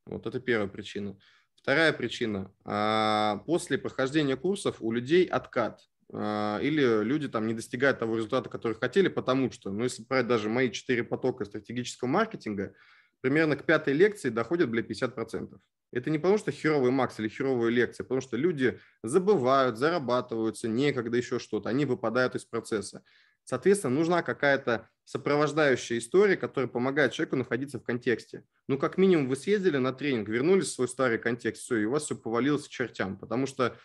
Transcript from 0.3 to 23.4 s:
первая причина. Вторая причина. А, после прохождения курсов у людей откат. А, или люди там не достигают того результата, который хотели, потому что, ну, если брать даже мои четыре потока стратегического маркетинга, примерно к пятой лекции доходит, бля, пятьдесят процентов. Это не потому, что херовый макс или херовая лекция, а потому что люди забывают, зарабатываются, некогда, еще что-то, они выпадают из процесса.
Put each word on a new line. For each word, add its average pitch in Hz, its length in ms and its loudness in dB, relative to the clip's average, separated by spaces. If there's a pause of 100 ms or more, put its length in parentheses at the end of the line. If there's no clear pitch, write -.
первая 113 280 0
причина. 101 500 -10 (380)
Вторая 147 380 2
причина. 110 580 -4 (140)
А, 107 800 2
после 160 320 -2
прохождения 131 600 -2
курсов 175 440 -2
у 113 100 -2
людей 131 340 2
откат. - 560 -2 (320)
А, 107 480 -2
или 123 420 2
люди 139 260 -2
там 110 180 -2
не 117 60 -2
достигают 123 460 0
того 113 180 -2
результата, 113 320 -2
который 113 240 -4
хотели, 127 340 2
потому 127 440 0
что, - 200 -12
ну, 104 120 -4
если 123 200 -4
брать 131 240 0
даже 107 220 2
мои 120 220 0
четыре 117 320 -2
потока 123 420 -4
стратегического 120 640 -8
маркетинга, 110 640 -2 (480)
примерно 151 340 2
к - 100 -8
пятой 151 280 2
лекции 185 360 2
доходит, 120 400 0
бля, 113 140 0
пятьдесят 117 320 -4
процентов. 98 460 -8 (320)
Это 139 160 -4
не 156 100 0
потому, 185 180 4
что 202 140 -6
херовый 143 400 2
макс 131 280 0
или 110 100 -2
херовая 123 400 0
лекция, 117 340 0
а - 20 -18
потому 127 160 -2
что 127 160 -8
люди 135 420 0 (240)
забывают, 135 760 4
зарабатываются, 120 880 -2
некогда, 123 500 0
еще 120 220 -2
что-то, 107 300 -4
они 135 160 0
выпадают 123 500 0
из 110 80 -8
процесса. - 600 -6 (420)